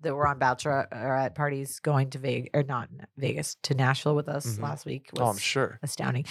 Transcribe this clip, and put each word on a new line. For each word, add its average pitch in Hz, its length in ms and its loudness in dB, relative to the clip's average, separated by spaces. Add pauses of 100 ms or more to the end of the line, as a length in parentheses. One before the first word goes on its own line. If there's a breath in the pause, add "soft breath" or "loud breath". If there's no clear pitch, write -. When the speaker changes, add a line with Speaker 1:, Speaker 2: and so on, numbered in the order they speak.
Speaker 1:
that 156 120 -2
were 147 140 2
on 139 140 2
bachelorette 131 960 2
parties 139 420 -2
going 135 320 4
to 135 80 -8
Ve-, 127 340 -2
or 143 120 4
not 127 240 -4 (280)
Vegas, 139 460 -2
to - 120 0
Nashville 135 420 2
with 147 120 -2
us 147 160 -4 (100)
Speaker 2:
Mm-hmm. 104 100 -6
Speaker 1:
last 147 220 -6
week 135 300 -10
Speaker 2:
Oh, 123 100 0
I'm - 80 6
Speaker 1:
was 95 60 -6
Speaker 2:
sure. - 440 0
Speaker 1:
astounding. 127 460 -2